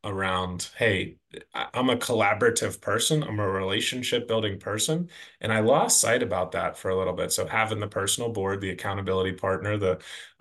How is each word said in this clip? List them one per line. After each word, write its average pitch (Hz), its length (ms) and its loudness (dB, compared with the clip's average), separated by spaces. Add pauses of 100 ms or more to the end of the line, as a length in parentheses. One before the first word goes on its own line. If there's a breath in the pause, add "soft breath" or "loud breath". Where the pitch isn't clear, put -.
around, 92 760 -2
"Hey, 101 380 2 (380)
I, - 200 -6
I'm 127 160 2
a 120 60 4
collaborative 110 880 2
person. 131 420 2
I'm 107 160 -4
a 101 100 0
relationship 113 760 -2
building 107 320 0
person." 156 500 -2 (300 loud breath)
And 110 140 -2
I 110 80 4
lost 139 400 4
sight 120 200 4
about 95 300 0
that 90 260 -4
for 95 120 -4
a 92 80 2
little 92 160 0
bit. 90 180 -2
So - 160 0
having 110 320 0
the 104 80 -4
personal 101 440 -2
board, 98 300 -2
the 95 100 -2
accountability 95 600 -2
partner, 95 460 -2
the, 92 220 0 (420 loud breath)